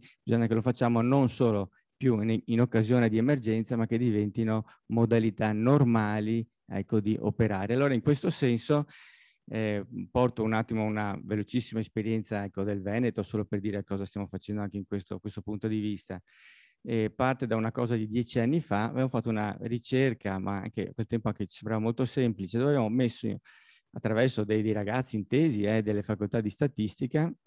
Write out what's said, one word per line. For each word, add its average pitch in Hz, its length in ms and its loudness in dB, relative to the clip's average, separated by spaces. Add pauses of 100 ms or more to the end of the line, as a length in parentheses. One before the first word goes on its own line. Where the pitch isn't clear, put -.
(240)
bisogna 117 240 2
che 110 60 0
lo 110 80 4
facciamo 120 400 2
non 131 260 4
solo 110 440 2 (260)
più 123 240 2
in, 113 240 0
in 117 160 2
occasione 117 480 4
di 110 80 2
emergenza, 113 580 0
ma 113 120 0
che 117 100 0
diventino 110 680 0 (260)
modalità 113 580 4
normali, 113 960 2 (180)
ecco, 101 360 0
di 104 180 0
operare. 104 540 0
Allora, 139 200 2
in 117 80 0
questo 147 280 2
senso, 143 560 0 (680)
eh, 107 340 -2 (240)
porto 123 340 0
un 110 100 0
attimo 110 320 0
una 107 360 -2
velocissima 110 600 -4
esperienza, 107 640 -4
ecco, 98 180 -6
del 101 180 -2
Veneto, 110 400 -2
solo 107 220 -4
per 104 160 -4
dire 101 240 -4
cosa 98 220 -4
stiamo 98 220 -8
facendo 104 340 -6
anche 101 160 -6
in 95 100 -8
questo, 98 320 -6
questo 107 220 -10
punto 107 260 -6
di 107 140 -2
vista. 98 400 -8 (600)
Eh, 110 320 -2
parte 131 320 0
da 113 120 0
una 113 160 -2
cosa 120 240 -2
di 110 100 -2
dieci 117 320 -2
anni 139 220 2
fa, 104 240 0
abbiamo 127 240 -2
fatto 120 180 -2
una 107 260 -2 (100)
ricerca, 117 760 -2
ma 95 220 -4
anche 95 260 -6
a - 60 -14
quel 110 140 -6
tempo 117 200 -2
anche 104 180 -2
ci - 120 -14
sembrava 107 240 -2
molto 117 240 0
semplice, 113 520 -2
dove 135 120 2
abbiamo 131 180 2
messo, 117 400 0 (640)
attraverso 113 540 0
dei, 107 160 2
dei 110 100 0
ragazzi 107 460 -2
intesi, 113 460 2
eh, 107 180 2
delle 104 220 0
facoltà 104 360 -2
di 104 100 -2
statistica, 139 800 -2 (180)